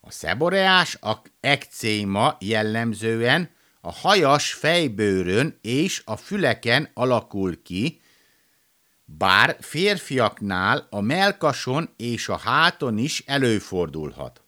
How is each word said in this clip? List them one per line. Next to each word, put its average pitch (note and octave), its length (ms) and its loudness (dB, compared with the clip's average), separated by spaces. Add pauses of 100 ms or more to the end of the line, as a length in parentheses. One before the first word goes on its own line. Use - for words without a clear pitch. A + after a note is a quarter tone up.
A - 100 -20
szeboreás F3 880 0
ak-, - 380 -6
ekcéma G#2+ 1000 0
jellemzően A2+ 1080 0 (360)
a D#2+ 60 -10
hajas D3+ 600 2
fejbőrön G#2+ 1080 0
és C#3+ 440 -2
a A2 100 -8
füleken C3+ 800 0
alakul G#2 680 -2
ki, A2+ 400 -4 (1040)
bár F#2+ 540 4
férfiaknál B2 1300 -2
a G2+ 120 -6
mellkason D#3 960 0
és A#2 320 -6
a F2+ 80 -2
háton C3+ 600 0
is C3+ 280 -2
előfordulhat. F2 1200 -2